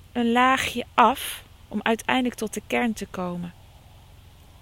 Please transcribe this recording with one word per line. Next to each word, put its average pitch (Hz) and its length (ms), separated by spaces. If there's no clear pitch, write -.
een 240 200
laagje 247 600
af - 500
om 208 140
uiteindelijk 247 540
tot - 180
de 208 140
kern 240 260
te 202 120
komen. 175 480